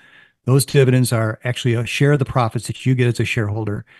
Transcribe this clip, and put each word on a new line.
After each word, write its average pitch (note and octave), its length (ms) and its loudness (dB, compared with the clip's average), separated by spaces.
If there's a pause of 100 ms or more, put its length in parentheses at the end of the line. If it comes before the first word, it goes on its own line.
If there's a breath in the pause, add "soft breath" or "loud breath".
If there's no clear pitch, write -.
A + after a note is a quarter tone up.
(440 soft breath)
those C3+ 200 2
dividends B2+ 480 4
are A2 320 -2
actually B2 300 -2
a A#2 120 -2
share C#3+ 260 2
of D3 60 2
the C3 60 0
profits A#2 420 -2
that - 200 -8
you C3 80 2
get B2+ 120 2
as A#2+ 140 -2
a A#2 40 0
shareholder. G#2+ 600 -4 (160 loud breath)